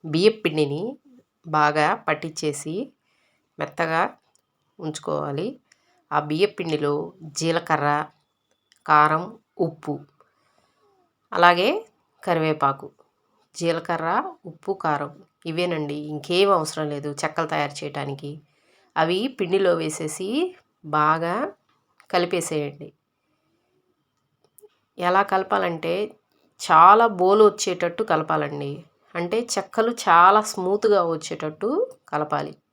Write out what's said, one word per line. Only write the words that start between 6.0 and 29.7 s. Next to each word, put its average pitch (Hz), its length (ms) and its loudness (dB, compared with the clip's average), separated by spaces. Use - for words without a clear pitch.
ఆ 147 100 0
బియ్యపు 156 360 -2
పిండిలో 147 360 -4
జీలకర్ర, 160 540 -2
కారం, 151 380 4
ఉప్పు, 156 360 -4
అలాగే 175 380 4
కరివేపాకు, 156 680 -2
జీలకర్ర, 165 540 -4
ఉప్పు, 190 300 -10
కారం 147 400 -4
ఇవేనండి, 160 640 -4
ఇంకేం 175 420 0
అవసరం 156 380 -2
లేదు 147 240 -8
చెక్కలు 156 380 -6
తయారు 147 260 -4
చేయడానికి. 143 560 -10
అవి 165 320 2
పిండిలో 185 460 0
వేసేసి 160 560 -6
బాగా 160 440 2
కలిపేసేయండి. 160 800 -2
ఎలా 180 240 2
కలపాలంటే 190 680 -2
చాలా 185 460 8
బోలు 196 380 4
వచ్చేటట్టు 180 580 0
కలపాలండి. 151 680 -2
అంటే 175 320 -2
చెక్కలు 220 460 -2